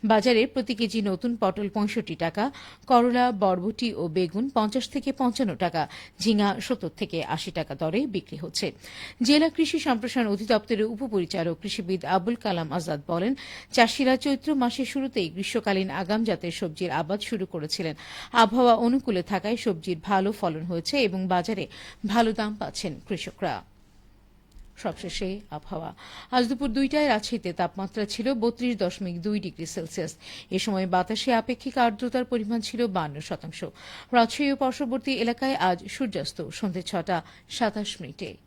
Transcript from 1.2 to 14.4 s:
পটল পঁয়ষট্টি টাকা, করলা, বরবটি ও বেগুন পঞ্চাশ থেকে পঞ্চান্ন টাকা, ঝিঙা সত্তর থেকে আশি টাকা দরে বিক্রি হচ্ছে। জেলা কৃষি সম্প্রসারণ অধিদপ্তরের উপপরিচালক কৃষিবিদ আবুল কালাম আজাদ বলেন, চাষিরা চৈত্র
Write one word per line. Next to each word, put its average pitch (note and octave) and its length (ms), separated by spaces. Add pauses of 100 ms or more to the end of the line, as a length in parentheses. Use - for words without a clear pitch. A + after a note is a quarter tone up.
পটল G3+ 340
পঁয়ষট্টি G#3 460
টাকা, E3 280 (440)
করলা, B3 440
বরবটি G3+ 640
ও C#3+ 140
বেগুন F3+ 420
পঞ্চাশ A3 400
থেকে C#4 240
পঞ্চান্ন B3 420
টাকা, E3 260 (380)
ঝিঙা G#3 300 (100)
সত্তর F#3 380
থেকে - 280
আশি D#3 260
টাকা D#3 240
দরে D#3+ 320
বিক্রি F#3 300
হচ্ছে। E3 300 (560)
জেলা D4 260
কৃষি D#4+ 300
সম্প্রসারণ B3 480
অধিদপ্তরের G#3+ 640
উপপরিচালক F#3+ 680
কৃষিবিদ F#3+ 460
আবুল F#3 300
কালাম E3+ 360
আজাদ D#3 360
বলেন, F3+ 260 (400)
চাষিরা B3+ 440
চৈত্র C#4 380